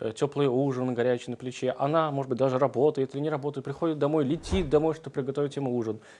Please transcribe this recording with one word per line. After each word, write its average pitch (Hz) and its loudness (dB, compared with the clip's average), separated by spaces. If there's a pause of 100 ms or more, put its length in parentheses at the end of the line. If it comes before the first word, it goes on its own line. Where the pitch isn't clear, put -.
э, 110 -2
теплый 143 0
ужин, 127 0
горячий 123 0
на 120 -6
плече. 127 -4
Она, 151 2
может 135 -2
быть, 120 0
даже 127 2
работает 135 2
или 143 -4
не 156 -2
работает, 135 -4
приходит 151 -2
домой, 147 2
летит 165 0
домой, 151 4
чтобы 143 -10
приготовить 139 -4
ему 131 -2
ужин. 110 -2 (220)